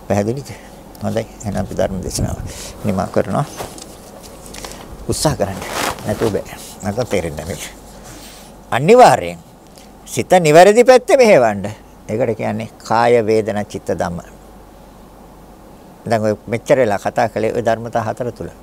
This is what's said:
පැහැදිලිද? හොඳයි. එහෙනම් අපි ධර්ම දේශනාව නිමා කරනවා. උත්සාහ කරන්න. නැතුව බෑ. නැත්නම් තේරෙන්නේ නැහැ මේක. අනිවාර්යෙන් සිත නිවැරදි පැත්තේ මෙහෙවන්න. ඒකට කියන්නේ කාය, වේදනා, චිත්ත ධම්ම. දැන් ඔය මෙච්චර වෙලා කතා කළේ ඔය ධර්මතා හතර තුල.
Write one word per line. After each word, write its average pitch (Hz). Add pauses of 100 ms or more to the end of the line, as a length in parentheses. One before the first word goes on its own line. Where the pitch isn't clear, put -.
පැහැදිලිද? 107 (480)
හොඳයි. 107 (100)
එහෙනම් 98
අපි 95
ධර්ම 92
දේශනාව - (440)
නිමා 95
කරනවා. 107 (1600)
උත්සාහ -
කරන්න. 95 (460)
නැතුව 107
බෑ. - (260)
නැත්නම් 104
තේරෙන්නේ 78
නැහැ 85
මේක. - (880)
අනිවාර්යෙන් 135 (640)
සිත -
නිවැරදි 180
පැත්තේ 254
මෙහෙවන්න. 127 (420)
ඒකට 113
කියන්නේ 110
කාය, 117
වේදනා, 104
චිත්ත -
ධම්ම. 87 (1800)
දැන් 107
ඔය 107 (120)
මෙච්චර 117
වෙලා 104
කතා 110
කළේ 110
ඔය 117
ධර්මතා 113
හතර 110
තුල. 85 (140)